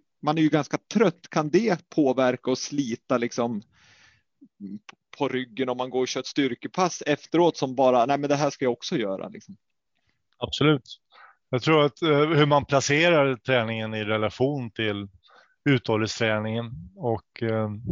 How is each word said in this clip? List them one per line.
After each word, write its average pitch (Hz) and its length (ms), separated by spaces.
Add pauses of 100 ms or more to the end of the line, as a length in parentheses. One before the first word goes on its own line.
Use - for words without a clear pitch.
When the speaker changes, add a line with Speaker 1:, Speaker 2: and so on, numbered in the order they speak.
(220)
Speaker 1:
man 151 160
är 160 40
ju 156 60
ganska 147 300 (160)
trött. 208 360
Kan 151 200
det 190 400
påverka 127 600
och 131 80
slita, 127 600
liksom, 120 440 (1600)
på 139 100
ryggen 127 400
om 123 80
man 127 140
går 127 100
och 127 80
kör 135 120
ett 131 60
styrkepass 139 800
efteråt 160 500
som 131 180
bara, 127 320
"Nej, 139 120
men 143 120
det 147 60
här 143 140
ska - 140
jag 123 80
också - 240
göra", 95 320
liksom? - 280 (800)
Speaker 2:
Absolut. 143 640 (500)
Jag 123 120
tror 156 220
att, 143 180
eh, 151 160
hur 151 280
man 143 180
placerar 143 720
träningen 110 580
i 107 100
relation 110 640
till 101 380 (560)
uthållighetsträningen 110 1080 (240)
och, 120 460
eh, 110 280 (220)